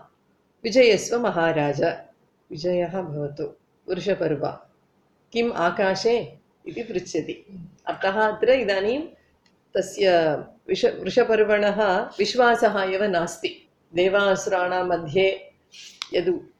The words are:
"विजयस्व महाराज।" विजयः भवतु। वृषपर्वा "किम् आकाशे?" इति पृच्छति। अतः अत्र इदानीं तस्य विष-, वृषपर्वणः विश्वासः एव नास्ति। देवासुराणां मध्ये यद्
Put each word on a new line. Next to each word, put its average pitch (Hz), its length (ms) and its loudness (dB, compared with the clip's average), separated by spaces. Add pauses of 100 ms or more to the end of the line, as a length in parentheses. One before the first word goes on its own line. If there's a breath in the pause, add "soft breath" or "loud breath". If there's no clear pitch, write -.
(640)
"विजयस्व 233 560 4
महाराज।" 165 640 0 (680)
विजयः 175 500 -4
भवतु। 147 420 -8 (500)
वृषपर्वा 156 760 -4 (640)
"किम् 233 200 0
आकाशे?" 190 880 0 (280)
इति 226 160 -10
पृच्छति। 180 840 -8 (200)
अतः 202 440 0
अत्र - 180 0
इदानीं 220 500 0 (760 soft breath)
तस्य 180 520 2 (400)
विष-, - 340 0
वृषपर्वणः 208 1000 2
विश्वासः 226 840 2
एव 190 220 -2
नास्ति। 175 680 -4 (260)
देवासुराणां 185 880 2
मध्ये 180 680 0 (600 loud breath)
यद् 175 160 0 (300)